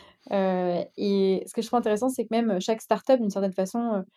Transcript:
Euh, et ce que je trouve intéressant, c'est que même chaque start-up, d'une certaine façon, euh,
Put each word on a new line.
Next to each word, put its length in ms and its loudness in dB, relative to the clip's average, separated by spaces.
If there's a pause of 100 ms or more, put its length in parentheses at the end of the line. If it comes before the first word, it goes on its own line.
(320)
Euh, 500 0 (140)
et 500 2
ce 80 -16
que 80 -4
je 60 -6
trouve 120 0
intéressant, 280 0
c'est 160 -2
que 100 -8
même 280 0
chaque 200 -2
start-up, 380 2
d'une 120 -2
certaine 220 -2
façon, 260 -2 (160)
euh, 60 -2 (160)